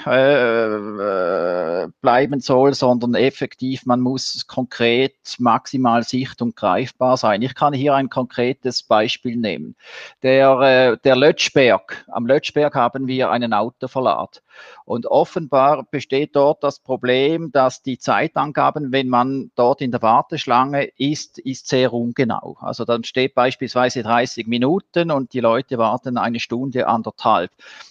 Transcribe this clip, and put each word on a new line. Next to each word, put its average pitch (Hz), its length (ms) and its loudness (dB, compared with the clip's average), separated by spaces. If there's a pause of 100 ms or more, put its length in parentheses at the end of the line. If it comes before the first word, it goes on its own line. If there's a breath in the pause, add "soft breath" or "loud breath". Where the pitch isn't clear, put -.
äh, 104 1800 0
äh, 85 40 -6 (140)
bleiben 135 380 2
soll, 135 340 4
sondern 120 400 0
effektiv, 131 720 -2
man 123 140 0
muss 127 480 -4
konkret 120 880 -2
maximal 120 640 0
sicht- 127 400 -6
und 120 140 -4
greifbar 120 600 0
sein. 107 260 0
Ich 131 100 -4
kann 147 200 0
hier 139 200 0
ein 135 160 0
konkretes 123 720 -4
Beispiel 110 540 -2
nehmen. 95 400 -6 (480 loud breath)
Der, 135 380 4
äh, 127 420 4
der 131 120 4
Lötschberg, 131 920 2
am - 180 -6
Lötschberg 147 480 0
haben 131 320 0
wir 127 240 -2
einen 117 240 -2
Autoverlad. 110 880 -4 (440 loud breath)
Und 117 200 -6
offenbar 143 840 0
besteht 139 440 -4
dort 143 280 2
das 143 160 -4
Problem, 131 720 -2
dass 131 320 0
die 131 160 -6
Zeitangaben, 143 920 -2
wenn 131 160 0
man 127 460 -2
dort 123 280 2
in 127 100 -2
der 120 100 -4
Warteschlange 131 840 0 (120)
ist, 147 400 -4
ist - 300 -10
sehr 127 260 2
ungenau. 117 640 -4
Also - 240 -8
dann 117 200 -2
steht - 320 -2
beispielsweise 123 640 0
dreißig 117 460 -2
Minuten 160 640 -2
und 135 220 -4
die 127 80 -4
Leute 117 360 0
warten 117 400 -2
eine 117 220 -2
Stunde, 127 480 -4
anderthalb. 107 640 0 (400 loud breath)